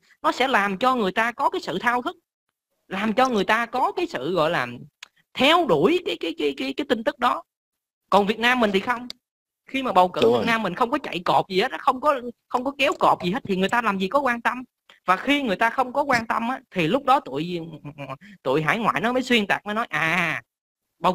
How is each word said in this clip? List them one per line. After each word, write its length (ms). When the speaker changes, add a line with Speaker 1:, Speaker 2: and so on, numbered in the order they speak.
Speaker 1:
nó 100
sẽ 160
làm 300
cho 180
người 160
ta 200
có 180
cái 120
sự 180
thao 220
thức, 140
làm 260
cho 160
người 140
ta 220
có 260
cái 160
sự 260
gọi 160
là 180
theo 320
đuổi 400
cái, 140
cái, 180
cái, 200
cái, 160
cái 160
tin 140
tức 160
đó. 240
Còn 180
Việt 120
Nam 200
mình 140
thì 60
không. 280
Khi 180
mà 100
bầu 140
cử 140
Speaker 2:
Đúng 120
Speaker 1:
Việt 40
Speaker 2:
rồi. 80
Speaker 1:
Nam 180
mình 120
không 160
có 60
chạy 280
cột 240
gì 120
hết, 100
nó 100
không 200
có, 200
không 160
có 140
kéo 220
cột 240
gì 80
hết 160
thì 80
người 140
ta 120
làm 180
gì 80
có 120
quan 220
tâm. 220
Và 100
khi 260
người 140
ta 140
không 240
có 100
quan 240
tâm 220
á, 100
thì 160
lúc 180
đó 140
tụi, 400
tụi 180
hải 180
ngoại 220
nó 120
mới 100
xuyên 240
tạc, 180
mới 100
nói, 140
"À, 520
bầu 160